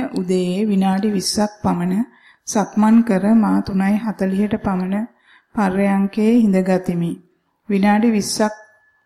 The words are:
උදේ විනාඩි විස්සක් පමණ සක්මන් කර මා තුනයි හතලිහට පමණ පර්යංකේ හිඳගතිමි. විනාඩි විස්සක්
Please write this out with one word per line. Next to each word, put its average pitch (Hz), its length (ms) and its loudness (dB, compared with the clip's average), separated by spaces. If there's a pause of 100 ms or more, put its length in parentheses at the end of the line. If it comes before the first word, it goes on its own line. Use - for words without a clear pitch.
උදේ 185 560 -2
විනාඩි 196 440 0
විස්සක් 208 480 -2
පමණ 185 460 -2 (440)
සක්මන් 214 560 2
කර 190 300 0
මා 202 280 2
තුනයි 196 360 -2
හතලිහට 202 600 -2
පමණ 196 500 -4 (440)
පර්යංකේ 196 840 0
හිඳගතිමි. 185 800 2 (580)
විනාඩි 208 400 2
විස්සක් 214 440 -2 (520)